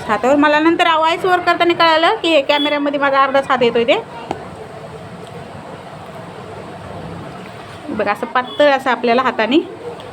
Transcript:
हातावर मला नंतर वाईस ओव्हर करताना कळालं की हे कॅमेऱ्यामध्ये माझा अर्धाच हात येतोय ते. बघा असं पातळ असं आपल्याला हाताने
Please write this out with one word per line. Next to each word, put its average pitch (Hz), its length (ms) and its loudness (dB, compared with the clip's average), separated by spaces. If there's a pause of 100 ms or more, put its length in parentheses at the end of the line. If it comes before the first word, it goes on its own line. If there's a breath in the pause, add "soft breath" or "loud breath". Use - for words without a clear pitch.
हातावर 240 280 2
मला 294 240 6
नंतर 339 280 4 (100)
वाईस 330 260 0
ओव्हर 359 160 4
करताना 349 340 2
कळालं 330 480 4
की 339 60 0
हे 320 140 6
कॅमेऱ्यामध्ये 294 580 2
माझा 277 220 4
अर्धाच 269 260 2
हात 262 140 2
येतोय 233 220 4
ते. 311 160 4 (4000)
बघा 214 240 -2
असं 220 140 -6
पातळ 254 440 2
असं 269 200 0
आपल्याला 240 320 2
हाताने 262 340 2 (560)